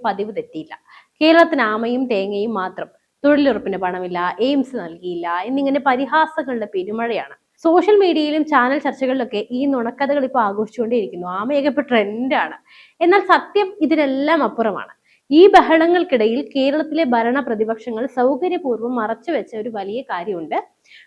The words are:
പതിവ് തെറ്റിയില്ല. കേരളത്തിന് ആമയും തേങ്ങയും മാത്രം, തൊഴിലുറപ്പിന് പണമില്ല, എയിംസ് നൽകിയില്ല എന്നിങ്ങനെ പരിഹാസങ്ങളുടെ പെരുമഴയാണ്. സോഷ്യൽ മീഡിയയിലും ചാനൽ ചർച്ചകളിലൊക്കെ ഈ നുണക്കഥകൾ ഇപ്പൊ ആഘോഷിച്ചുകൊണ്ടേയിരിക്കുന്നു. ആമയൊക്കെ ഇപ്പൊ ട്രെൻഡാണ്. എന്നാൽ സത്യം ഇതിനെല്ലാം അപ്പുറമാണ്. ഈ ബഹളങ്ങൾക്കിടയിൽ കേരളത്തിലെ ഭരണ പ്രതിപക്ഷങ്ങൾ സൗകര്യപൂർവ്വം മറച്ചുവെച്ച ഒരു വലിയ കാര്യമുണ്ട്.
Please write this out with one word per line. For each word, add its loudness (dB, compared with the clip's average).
പതിവ് -4
തെറ്റിയില്ല. -12
കേരളത്തിന് 4
ആമയും -2
തേങ്ങയും -4
മാത്രം, -6
തൊഴിലുറപ്പിന് 2
പണമില്ല, -4
എയിംസ് 0
നൽകിയില്ല -8
എന്നിങ്ങനെ -2
പരിഹാസങ്ങളുടെ -2
പെരുമഴയാണ്. -6
സോഷ്യൽ 6
മീഡിയയിലും 2
ചാനൽ 2
ചർച്ചകളിലൊക്കെ -4
ഈ -2
നുണക്കഥകൾ -2
ഇപ്പൊ 0
ആഘോഷിച്ചുകൊണ്ടേയിരിക്കുന്നു. -4
ആമയൊക്കെ -2
ഇപ്പൊ 0
ട്രെൻഡാണ്. -2
എന്നാൽ 4
സത്യം 0
ഇതിനെല്ലാം 0
അപ്പുറമാണ്. -4
ഈ 10
ബഹളങ്ങൾക്കിടയിൽ 4
കേരളത്തിലെ 0
ഭരണ 2
പ്രതിപക്ഷങ്ങൾ -4
സൗകര്യപൂർവ്വം -2
മറച്ചുവെച്ച -4
ഒരു -8
വലിയ -8
കാര്യമുണ്ട്. -6